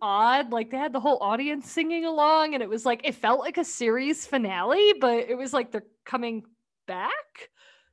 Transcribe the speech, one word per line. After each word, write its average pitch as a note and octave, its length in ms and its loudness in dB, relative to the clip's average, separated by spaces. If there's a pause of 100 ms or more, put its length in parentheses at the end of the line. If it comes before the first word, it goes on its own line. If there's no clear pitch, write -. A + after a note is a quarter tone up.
odd." A3+ 500 2
Like, A#3 180 -4
they C4 60 -6
had C#4+ 160 -4
the C4 80 -4
whole C4 220 4
audience C4 480 -2
singing E4 340 -2
along, D#4 480 4
and B3+ 100 -4
it G3+ 60 -6
was A3 160 -4
like, A#3+ 200 0
it C4 100 -2
felt B3 260 2
like D4 160 -6
a F4 80 0
series B3 640 -2
finale, B3 720 2
but A#3 300 2
it B3 80 -2
was C4 160 -8
like B3 180 -2
they're G#3+ 140 -6 (180)
coming A#3 380 -6 (440)
back. A3 600 -8 (440)